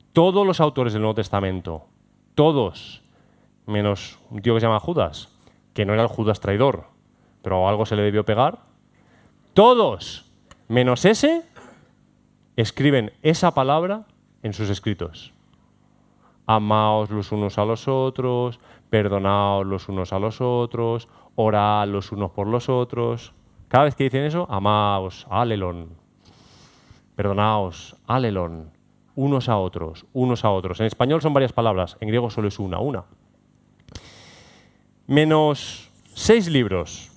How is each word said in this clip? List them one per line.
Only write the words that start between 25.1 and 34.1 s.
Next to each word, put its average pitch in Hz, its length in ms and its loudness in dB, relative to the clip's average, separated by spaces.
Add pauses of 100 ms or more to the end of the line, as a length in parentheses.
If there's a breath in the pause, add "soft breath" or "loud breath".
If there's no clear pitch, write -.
alelon. 92 640 -2 (1300 soft breath)
Perdonaos, 101 800 -2 (100)
alelon. 90 640 -4 (460)
Unos 135 320 0
a 113 80 2
otros, 82 560 -6
unos 127 320 -2
a 107 60 4
otros. 92 280 -4
En 110 80 0
español 135 360 0
son 151 100 0
varias 135 200 2
palabras, 98 480 0
en 107 80 -6
griego 120 200 0
solo 104 200 -2
es 101 100 -8
una, 92 200 -6
una. 113 260 -6 (2000 loud breath)